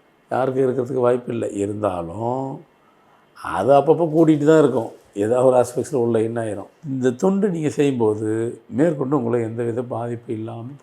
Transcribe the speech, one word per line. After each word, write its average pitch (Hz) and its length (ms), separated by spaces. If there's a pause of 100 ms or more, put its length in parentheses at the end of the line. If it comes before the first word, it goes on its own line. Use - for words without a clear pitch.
(320)
யாருக்கும் 131 320
இருக்கிறதுக்கு 123 300
வாய்ப்பு 123 380
இல்லை. 110 280
இருந்தாலும், 104 1000 (800)
அது 95 300
அப்பப்போ 151 360
கூட்டிகிட்டு 156 380
தான் 156 140
இருக்கும். 120 320 (240)
ஏதாவது 117 320
ஒரு 127 100
ஆஸ்பெக்ட்ஸில் 123 380
உள்ள 117 260
என்ன 113 220
ஆயிரும். 98 240 (200)
இந்த 131 240
தொண்டு 196 380
நீங்க 160 200
செய்யும்போது, 113 880 (100)
மேற்கொண்டு 143 480
உங்களை 120 240
எந்தவித 117 420
பாதிப்பு 120 500
இல்லாம 117 320 (180)